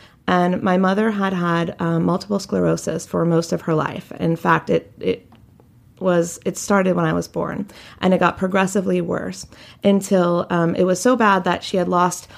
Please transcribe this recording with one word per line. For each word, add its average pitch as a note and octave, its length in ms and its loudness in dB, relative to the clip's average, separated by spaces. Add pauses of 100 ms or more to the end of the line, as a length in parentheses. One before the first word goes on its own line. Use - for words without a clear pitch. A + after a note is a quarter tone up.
(260)
and F3+ 360 2
my F#3 160 2
mother F#3+ 320 2
had G3 240 -2
had, E3+ 440 -2
um, E3 260 0
multiple F#3 340 -2
sclerosis E3+ 680 -2
for E3+ 200 -2
most E3+ 260 0
of E3+ 100 -2
her E3 120 -2
life. D3+ 380 -4
In E3 220 -2
fact, E3 360 0
it, E3+ 280 -2
it - 320 -4 (720)
was, F3 460 0
it E3+ 100 -4
started F#3 400 2
when E3+ 80 0
I D#3+ 80 0
was E3+ 160 -4
born, E3+ 380 -6 (340)
and F#3 140 4
it F3+ 40 2
got F3 200 0
progressively F#3+ 640 0
worse F3+ 440 -6 (380)
until, F#3 640 2
um, E3+ 260 0
it F#3 100 2
was F3+ 140 2
so B3+ 180 2
bad G3 280 2
that F3+ 180 0
she - 140 -6
had F3+ 100 0
lost F3+ 520 0